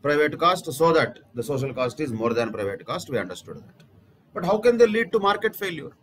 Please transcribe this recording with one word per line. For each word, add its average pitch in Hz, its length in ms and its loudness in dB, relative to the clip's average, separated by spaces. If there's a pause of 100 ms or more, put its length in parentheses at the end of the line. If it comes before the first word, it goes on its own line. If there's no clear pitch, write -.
private 147 360 0
cost 175 340 2
so 160 200 4
that 127 260 2 (160)
the 120 80 -6
social 123 320 -4
cost 127 240 -4
is 143 140 -4
more 113 200 0
than 113 200 0
private 101 340 -6
cost. 170 240 -8
We 123 80 -2
understood 90 380 -8
that. - 280 -20 (480)
But 190 120 -6
how 202 140 2
can 240 180 4
they 233 100 8
lead 220 260 0
to 226 60 2
market 208 380 0
failure? 175 340 -8 (120)